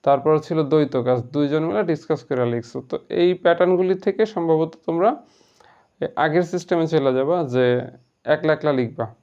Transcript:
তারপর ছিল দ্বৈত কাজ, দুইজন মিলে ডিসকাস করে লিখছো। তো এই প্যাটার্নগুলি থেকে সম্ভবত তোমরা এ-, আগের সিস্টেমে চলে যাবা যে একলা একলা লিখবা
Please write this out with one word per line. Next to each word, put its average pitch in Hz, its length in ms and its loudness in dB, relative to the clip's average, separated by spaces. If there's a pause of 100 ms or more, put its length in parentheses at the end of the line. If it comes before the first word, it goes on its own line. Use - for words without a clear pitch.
তারপর 143 340 4
ছিল 156 240 -2
দ্বৈত 147 340 2
কাজ, 127 260 0
দুইজন 143 420 -2
মিলে 202 180 -2
ডিসকাস 160 420 -4
করে 127 220 0
লিখছো। 120 340 -6
তো - 160 -10 (120)
এই 175 260 2
প্যাটার্নগুলি 180 600 2
থেকে 202 320 -2
সম্ভবত 165 460 -2 (140)
তোমরা 170 220 0 (920)
এ-, - 160 -6
আগের 160 260 2
সিস্টেমে 175 440 -2
চলে 147 320 0
যাবা 147 260 0
যে 127 200 0 (600)
একলা 156 280 0
একলা 147 200 0
লিখবা 127 340 -2 (160)